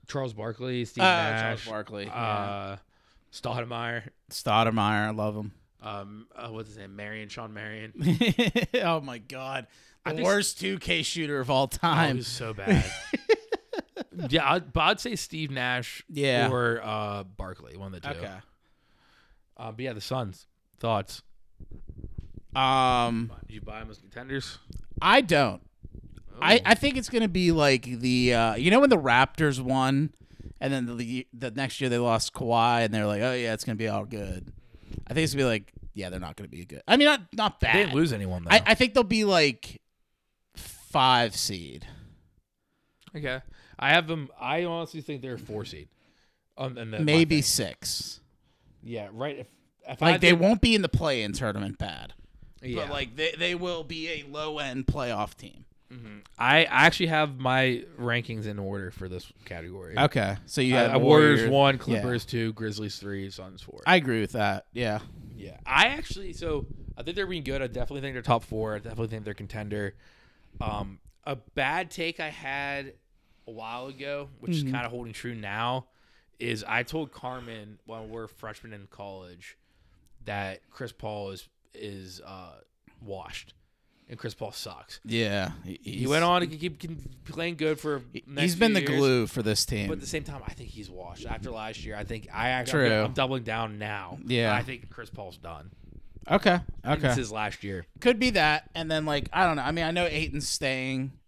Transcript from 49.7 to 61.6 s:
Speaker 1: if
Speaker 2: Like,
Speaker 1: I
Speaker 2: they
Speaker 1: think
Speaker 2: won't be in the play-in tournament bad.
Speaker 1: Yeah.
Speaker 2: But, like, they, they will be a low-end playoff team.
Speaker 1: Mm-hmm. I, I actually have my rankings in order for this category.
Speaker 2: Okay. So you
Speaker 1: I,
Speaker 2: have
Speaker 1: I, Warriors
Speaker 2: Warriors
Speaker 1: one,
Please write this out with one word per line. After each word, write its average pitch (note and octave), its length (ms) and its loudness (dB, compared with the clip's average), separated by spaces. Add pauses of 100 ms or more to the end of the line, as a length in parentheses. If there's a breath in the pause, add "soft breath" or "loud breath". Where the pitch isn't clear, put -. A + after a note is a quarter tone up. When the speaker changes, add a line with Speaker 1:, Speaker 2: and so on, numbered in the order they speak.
Speaker 1:
if B2 120 -8
Speaker 2:
Like, E3+ 140 8
Speaker 1:
I F#3+ 40 0
Speaker 2:
they F3 120 8
Speaker 1:
think E3+ 100 8
Speaker 2:
won't G3+ 200 6
be A#3 140 6
in G#3 80 4
the E3+ 60 2
play-in B2 440 0
tournament G2+ 460 -2
bad. C#2+ 360 -10 (480)
Speaker 1:
Yeah. B2+ 200 -6
Speaker 2:
But, C#3+ 80 -6
like, C3+ 260 -6
they, D#3 220 -2
they F3 160 0
will F3 300 -4
be D#3+ 240 -8
a D3+ 200 -8
low-end D3 580 -6
playoff A#2 500 -2
team. - 280 -20 (280)
Speaker 1:
Mm-hmm. A2+ 260 -16 (200)
I, C3+ 220 8
I C#3+ 260 6
actually E3+ 220 4
have D3+ 300 0
my C3 460 2 (160)
rankings A#2 460 -2
in G#2 120 -6
order G2 320 -6
for F#2 180 -10
this F2+ 220 -10 (140)
category. F2+ 520 -12
Speaker 2:
Okay. A2 400 2 (100)
So - 140 -4
you B2+ 160 4
Speaker 1:
I, B2 40 6
Speaker 2:
have A#2+ 140 4
Speaker 1:
I, - 20 8
Warriors D3 520 8
Speaker 2:
Warriors - 20 2
Speaker 1:
one, C#3 240 8